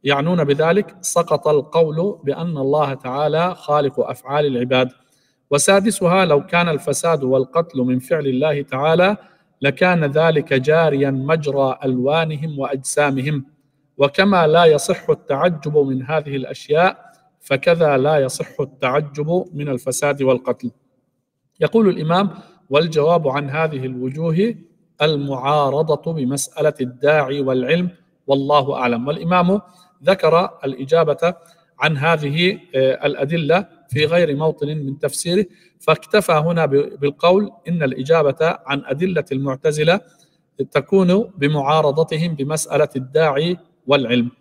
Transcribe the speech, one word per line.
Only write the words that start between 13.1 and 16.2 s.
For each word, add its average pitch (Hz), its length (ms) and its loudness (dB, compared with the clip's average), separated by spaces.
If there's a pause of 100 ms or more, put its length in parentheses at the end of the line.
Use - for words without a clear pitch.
وكما 180 500 2
لا 165 180 6
يصح 156 440 2
التعجب 151 680 0
من 135 260 0
هذه 147 320 -4